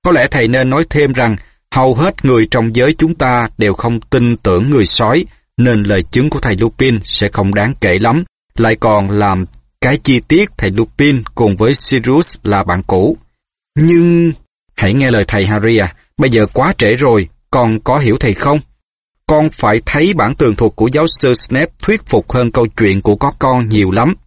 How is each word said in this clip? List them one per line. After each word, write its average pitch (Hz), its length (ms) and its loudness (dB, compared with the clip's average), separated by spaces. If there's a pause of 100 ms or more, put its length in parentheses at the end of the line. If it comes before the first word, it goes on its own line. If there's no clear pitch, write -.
Có 180 100 0
lẽ 147 200 2
thầy 123 160 0
nên 131 220 0
nói 151 200 0
thêm 143 240 0
rằng 117 220 0 (360)
hầu 131 240 2
hết 170 300 -2
người 120 260 4
trong 113 240 -2
giới 135 220 2
chúng 160 180 0
ta 123 420 -2
đều 104 160 0
không 117 280 -4
tin 120 360 0
tưởng 101 320 0
người 123 160 2
sói, 123 400 0 (320)
nên 120 260 2
lời 98 200 0
chứng 143 260 -2
của 147 100 -4
thầy 101 180 -2
Lupin 113 460 0
sẽ - 260 -2
không 98 240 -2
đáng 104 280 -2
kể 90 180 0
lắm. 123 240 0 (320)
Lại 113 200 0
còn 104 340 0
làm 98 360 0 (360)
cái 135 220 -2
chi 127 160 2
tiết 190 380 0
thầy 98 140 -2
Lupin 127 520 0 (120)
cùng 104 200 0
với 113 200 0
Sirius 131 680 0
là 98 200 0
bạn 92 240 -4
cũ." 95 300 0 (580)
"Nhưng," 170 560 4 (440)
"Hãy 101 180 0
nghe 135 180 2
lời 104 160 2
thầy 101 180 -2
Harry 107 320 0
à, 92 180 -2 (220)
bây 139 120 0
giờ 110 240 2
quá 151 240 0
trễ 110 160 2
rồi, 120 360 0 (220)
con 113 280 0
có 131 180 -2
hiểu 127 220 0
thầy 113 140 0
không? 143 260 -2 (680)
Con 156 300 2
phải 110 280 0
thấy 165 280 0
bản 135 220 -2
tường 117 200 0
thuật 110 200 0
của 110 120 0
giáo 147 180 0 (160)
sư 123 120 2
Snape - 460 -2
thuyết 208 260 -2
phục - 260 -2
hơn 123 200 0
câu 117 160 0
chuyện 98 340 0
của 104 140 2
có 139 240 -2
con 123 300 0
nhiều 101 220 0
lắm." 123 220 0 (140)